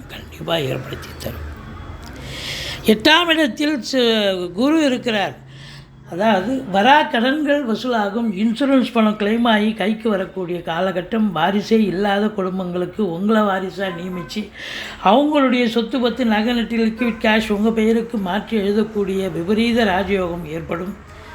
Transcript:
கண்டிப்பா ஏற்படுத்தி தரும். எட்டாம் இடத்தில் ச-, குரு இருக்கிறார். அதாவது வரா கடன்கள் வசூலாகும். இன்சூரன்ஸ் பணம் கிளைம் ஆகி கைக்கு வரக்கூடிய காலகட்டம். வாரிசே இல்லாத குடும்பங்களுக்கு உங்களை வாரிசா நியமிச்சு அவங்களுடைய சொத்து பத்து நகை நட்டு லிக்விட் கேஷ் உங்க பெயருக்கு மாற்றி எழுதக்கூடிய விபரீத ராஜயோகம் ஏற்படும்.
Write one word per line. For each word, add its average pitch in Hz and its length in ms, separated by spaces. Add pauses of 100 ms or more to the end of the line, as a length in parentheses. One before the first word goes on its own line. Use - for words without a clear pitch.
கண்டிப்பா - 480
ஏற்படுத்தி 131 520 (100)
தரும். - 280 (1400)
எட்டாம் 311 420
இடத்தில் 302 540 (100)
ச-, 208 600
குரு 294 320
இருக்கிறார். 220 640 (680)
அதாவது 208 600
வரா 277 380
கடன்கள் 277 560
வசூலாகும். 220 680
இன்சூரன்ஸ் 233 600
பணம் 214 260
கிளைம் 226 300
ஆகி 214 260
கைக்கு 220 360
வரக்கூடிய 180 480
காலகட்டம். 185 760
வாரிசே 196 460
இல்லாத 202 480
குடும்பங்களுக்கு 185 840
உங்களை 208 300
வாரிசா 190 440
நியமிச்சு 180 640 (560)
அவங்களுடைய 254 640
சொத்து 226 320
பத்து 240 260
நகை 220 280
நட்டு 226 320
லிக்விட் 226 340
கேஷ் 220 320
உங்க 214 180
பெயருக்கு 226 480
மாற்றி 202 400
எழுதக்கூடிய 196 760
விபரீத 220 520
ராஜயோகம் 180 600
ஏற்படும். 170 500 (380)